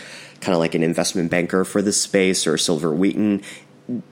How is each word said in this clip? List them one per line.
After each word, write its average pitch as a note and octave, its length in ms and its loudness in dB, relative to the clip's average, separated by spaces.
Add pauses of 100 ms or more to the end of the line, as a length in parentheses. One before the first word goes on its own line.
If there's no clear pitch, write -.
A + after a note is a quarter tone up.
(400)
kinda F#2+ 160 0
like E2 180 2
an E2 80 2
investment E2+ 480 0
banker F2+ 360 0
for G#2 160 0
the G2+ 100 2
space, F#2+ 540 2
or D#2 100 2
Silver D#2+ 380 0
Wheaton. G2 480 2 (680)